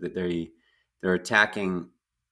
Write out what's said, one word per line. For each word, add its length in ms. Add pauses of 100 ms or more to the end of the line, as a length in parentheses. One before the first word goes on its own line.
that 140
they, 380 (500)
they're 120
attacking 760 (420)